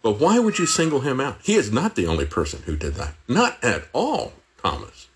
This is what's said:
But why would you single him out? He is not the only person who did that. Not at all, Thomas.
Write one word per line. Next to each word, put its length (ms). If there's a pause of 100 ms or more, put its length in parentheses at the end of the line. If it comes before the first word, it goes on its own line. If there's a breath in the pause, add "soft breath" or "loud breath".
But 120
why 260
would 180
you 80
single 360
him 180
out? 240
He 120
is 180
not 220
the 120
only 180
person 400
who 120
did 180
that. 200 (120)
Not 340
at 300
all, 400 (320)
Thomas. 520